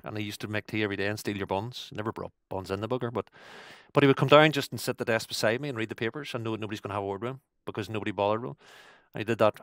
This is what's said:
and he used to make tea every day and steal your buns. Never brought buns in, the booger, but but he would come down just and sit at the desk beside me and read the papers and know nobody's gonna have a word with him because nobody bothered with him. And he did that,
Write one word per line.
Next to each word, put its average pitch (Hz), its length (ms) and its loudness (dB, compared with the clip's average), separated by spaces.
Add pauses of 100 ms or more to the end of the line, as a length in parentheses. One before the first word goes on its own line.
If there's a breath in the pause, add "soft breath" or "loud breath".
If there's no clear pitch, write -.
and 107 140 -10
he 107 60 -4
used 104 160 -8
to 107 80 -8
make 104 180 -4
tea 107 160 -2
every 101 140 0
day 98 100 -2
and 107 120 -4
steal 104 180 -4
your 98 100 -4
buns. 104 460 -4
Never 107 200 -6
brought - 200 -10 (160)
buns 95 220 -6
in, 98 100 -2
the 110 80 -4
booger, 120 240 -4
but 104 140 -2 (680 loud breath)
but 143 60 6
he 139 60 10
would 135 100 6
come 139 100 2
down 151 240 10
just 143 200 -2
and 120 60 -4
sit - 120 -4
at 120 80 -4
the 113 80 -6
desk 113 200 2
beside 117 320 0
me 143 120 -6
and 117 80 -6
read 110 100 -4
the 107 60 -10
papers 131 400 -6
and 113 100 -6
know 113 100 -2
nobody's 104 260 -6
gonna 101 120 -6
have 101 100 -2
a 98 40 -4
word 98 160 -6
with 120 80 -4
him 135 100 -10 (240)
because 104 240 -6
nobody 107 220 -4
bothered 101 320 2
with 139 80 -8
him. 147 60 -14 (580 loud breath)
And 113 60 -6
he 110 40 -4
did 110 140 0
that, 107 240 6